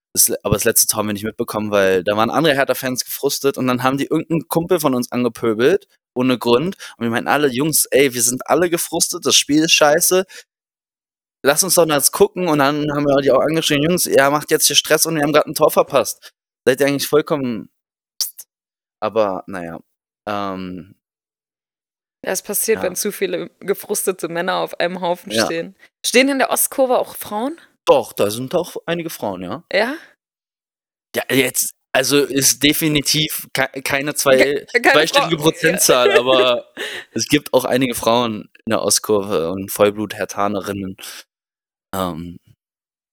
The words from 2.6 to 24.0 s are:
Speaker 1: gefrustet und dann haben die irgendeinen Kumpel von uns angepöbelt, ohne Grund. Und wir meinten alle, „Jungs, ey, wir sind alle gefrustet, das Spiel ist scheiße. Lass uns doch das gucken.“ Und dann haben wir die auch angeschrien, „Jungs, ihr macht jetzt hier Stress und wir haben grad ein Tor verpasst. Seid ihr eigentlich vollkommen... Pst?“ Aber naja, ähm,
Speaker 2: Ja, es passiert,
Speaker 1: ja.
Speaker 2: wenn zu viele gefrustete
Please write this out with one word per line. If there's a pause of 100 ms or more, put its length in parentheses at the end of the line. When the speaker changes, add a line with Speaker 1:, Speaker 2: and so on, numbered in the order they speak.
Speaker 1:
gefrustet
und
dann
haben
die
irgendeinen
Kumpel
von
uns
angepöbelt, (280)
ohne
Grund. (220)
Und
wir
meinten
alle,
„Jungs,
ey,
wir
sind
alle
gefrustet,
das
Spiel
ist
scheiße. (1200)
Lass
uns
doch
das
gucken.“
Und
dann
haben
wir
die
auch
angeschrien,
„Jungs,
ihr
macht
jetzt
hier
Stress
und
wir
haben
grad
ein
Tor
verpasst. (340)
Seid
ihr
eigentlich
vollkommen... (520)
Pst?“ (540)
Aber
naja, (480)
ähm, (1300)
Speaker 2:
Ja,
es
passiert,
Speaker 1:
ja.
Speaker 2:
wenn
zu
viele (120)
gefrustete